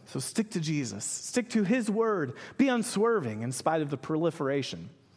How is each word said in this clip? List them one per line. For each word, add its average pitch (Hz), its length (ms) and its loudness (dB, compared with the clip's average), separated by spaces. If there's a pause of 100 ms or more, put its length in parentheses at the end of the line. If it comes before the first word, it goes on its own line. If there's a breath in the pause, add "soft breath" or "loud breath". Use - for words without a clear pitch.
So - 140 -6
stick 214 320 -2
to 185 80 -4
Jesus. 143 440 -2
Stick - 460 -4
to 220 140 2
his 220 260 2
word. 202 440 0 (240 loud breath)
Be 277 100 6
unswerving 202 760 2
in 123 100 -2
spite 156 300 2
of 147 80 -2
the 143 80 -2
proliferation 156 960 -2 (260 loud breath)